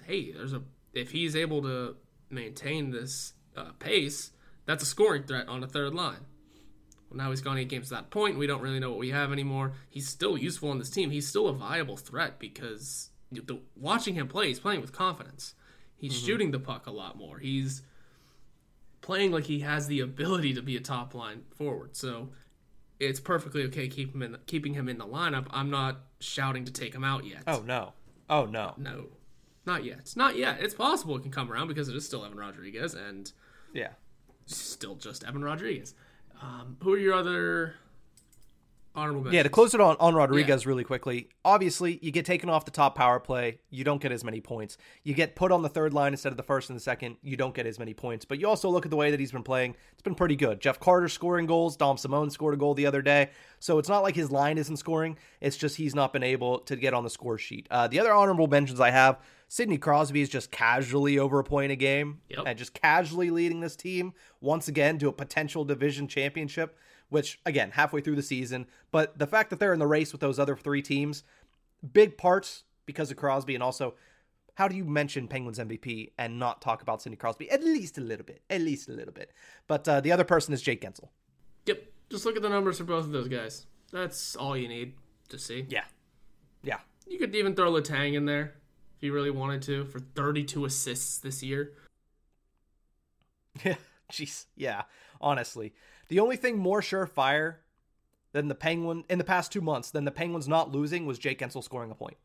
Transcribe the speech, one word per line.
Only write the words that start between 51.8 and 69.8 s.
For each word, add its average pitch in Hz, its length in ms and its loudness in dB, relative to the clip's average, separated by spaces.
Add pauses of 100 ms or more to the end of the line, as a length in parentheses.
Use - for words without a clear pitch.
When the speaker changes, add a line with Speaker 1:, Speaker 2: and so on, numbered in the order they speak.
Speaker 2:
Simone 143 320 0
scored 147 240 0
a 143 40 0
goal 143 180 4
the 143 100 2
other 139 160 2
day. 143 300 6 (280)
So 160 200 2
it's 151 100 -2
not 202 140 4
like 196 120 2
his 156 160 0
line 143 280 4
isn't 151 180 -4
scoring. 160 400 -2 (240)
It's 139 160 -2
just 147 200 -2
he's 147 180 -2
not 135 180 2
been 135 100 0
able 123 360 0
to - 160 -8
get 127 180 2
on 120 100 2
the 117 60 -4
score 117 300 -6
sheet. - 320 -12
Uh, 120 160 4
the 127 120 0
other 220 140 6
honorable 190 340 8
mentions 139 320 4
I 123 120 10
have, 131 280 8 (280)
Sidney 214 300 0
Crosby 147 440 4
is 139 80 2
just - 200 -4
casually 135 720 4
over 139 180 2
a 139 60 4
point 139 280 0
a 139 40 0
game 143 440 0 (100)
Speaker 1:
Yep. - 180 -8
Speaker 2:
and 120 100 -4
just 123 160 -10
casually 170 560 4
leading 170 300 2
this 165 160 -6
team 180 380 -6 (280)
once 151 260 0
again 151 320 4
to 143 80 2
a 135 60 2
potential 151 500 -4
division 143 440 0
championship, 147 680 -4 (340)
which, 147 360 0
again, 135 240 2
halfway 147 320 2
through 151 140 0
the 139 80 0
season. 127 420 -4 (260)
But 156 280 2
the 143 80 2
fact 214 240 4
that 170 80 -6
they're 202 120 4
in 175 80 4
the 151 60 4